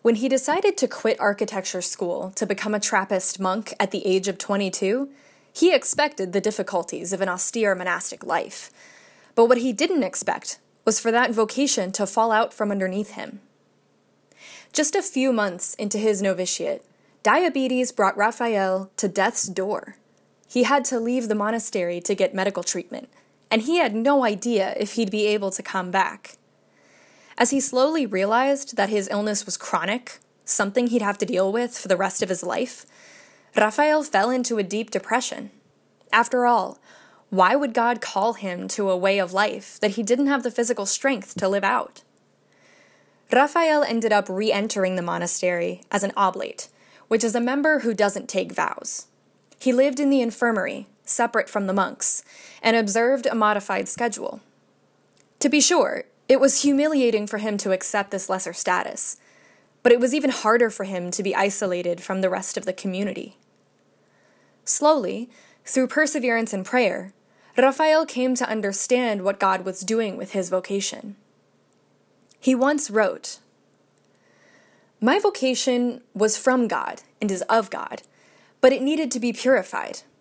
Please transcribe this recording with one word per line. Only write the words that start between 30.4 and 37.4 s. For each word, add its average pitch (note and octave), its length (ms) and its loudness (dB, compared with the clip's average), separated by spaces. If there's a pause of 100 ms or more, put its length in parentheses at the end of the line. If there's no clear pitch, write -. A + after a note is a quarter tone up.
something G#3+ 440 2
he'd A#3 120 2
have G3+ 180 -2
to F3 160 -2
deal F#3+ 160 2
with A#3+ 280 -4
for - 100 -8
the F#3 80 4
rest F#3+ 260 0
of G3 60 -4
his F3+ 140 -2
life, - 420 -6 (720)
Rafael D4 460 4
fell G#3+ 260 2
into A#3+ 300 -2
a G#3 40 -2 (120)
deep A3 160 -4
depression. G#3+ 600 -4 (600)
After B3 320 2
all, A#3 340 2 (520)
why F#3 260 4